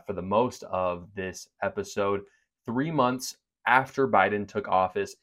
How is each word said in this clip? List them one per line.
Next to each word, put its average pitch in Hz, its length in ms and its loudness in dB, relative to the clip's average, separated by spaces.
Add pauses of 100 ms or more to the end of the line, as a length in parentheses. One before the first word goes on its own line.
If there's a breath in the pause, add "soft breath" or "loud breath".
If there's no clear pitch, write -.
for 101 80 -8
the 90 80 -6
most 107 420 0
of 90 520 -2
this 95 320 -8 (160)
episode. 101 580 -2 (460 soft breath)
Three 131 240 -2
months 127 460 0 (280)
after 127 420 4
Biden 104 400 2
took 104 200 -4
office 92 560 0